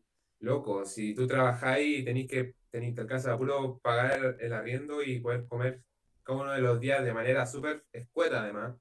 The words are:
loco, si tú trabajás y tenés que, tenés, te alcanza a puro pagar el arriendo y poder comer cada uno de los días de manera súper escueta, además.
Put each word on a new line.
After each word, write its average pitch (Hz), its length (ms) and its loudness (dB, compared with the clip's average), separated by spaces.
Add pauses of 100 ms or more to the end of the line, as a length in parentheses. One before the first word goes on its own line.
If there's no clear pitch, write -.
(420)
loco, 110 440 0
si 107 300 -4
tú 127 100 2
trabajás 131 560 4
y 147 220 2
tenés 127 240 0
que, 127 260 -2 (160)
tenés, 120 240 -4
te 120 80 -6
alcanza 127 320 -2
a 117 40 0
puro 135 420 0
pagar 127 600 2
el 117 140 -2
arriendo 139 480 -4
y 131 180 -2
poder 120 280 -2
comer 127 340 -2 (420)
cada 135 160 -2
uno 139 140 -4
de 135 80 2
los 120 180 4
días 135 240 2
de 117 100 0
manera 123 320 2
súper 151 460 -4
escueta, 127 520 0
además. 107 380 -6